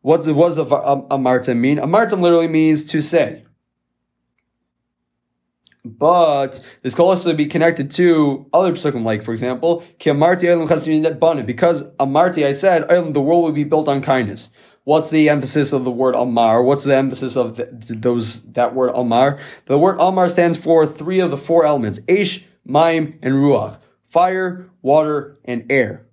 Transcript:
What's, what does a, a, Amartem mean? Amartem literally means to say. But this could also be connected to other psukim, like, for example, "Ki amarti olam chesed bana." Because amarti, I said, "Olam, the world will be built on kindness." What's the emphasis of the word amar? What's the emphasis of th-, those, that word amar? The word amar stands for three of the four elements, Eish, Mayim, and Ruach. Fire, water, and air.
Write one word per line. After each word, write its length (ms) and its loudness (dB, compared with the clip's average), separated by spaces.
What's, 260 2
what 220 2
does 100 -4
a, 20 -2
a, 460 -2
Amartem 500 0
mean? 220 0
Amartem 420 0
literally 260 2
means 440 0
to 100 -2
say. 420 -2
But 800 0
this 100 -6
could 100 2
also 300 2
be 140 0
connected 440 0
to 640 2
other 200 2
psukim, 300 -4
like, 200 -2
for 100 -6
example, 500 -2
"Ki 140 0
amarti 320 2
olam 240 2
chesed 520 0
bana." 240 0
Because 400 0
amarti, 460 0
I 60 0
said, 360 0
"Olam, 260 0
the 80 0
world 240 2
will 60 -2
be 120 -2
built 240 0
on 140 -2
kindness." 500 -4
What's 260 0
the 200 2
emphasis 440 -2
of 100 -2
the 80 -4
word 240 0
amar? 480 2
What's 200 0
the 120 2
emphasis 400 -4
of 220 -4
th-, 100 -8
those, 520 -4
that 220 -2
word 180 0
amar? 460 0
The 140 0
word 200 2
amar 300 2
stands 280 0
for 280 2
three 340 -4
of 120 -2
the 60 -6
four 280 2
elements, 360 -2
Eish, 420 -2
Mayim, 560 0
and 100 -2
Ruach. 460 0
Fire, 640 -2
water, 640 0
and 260 -6
air. 420 -2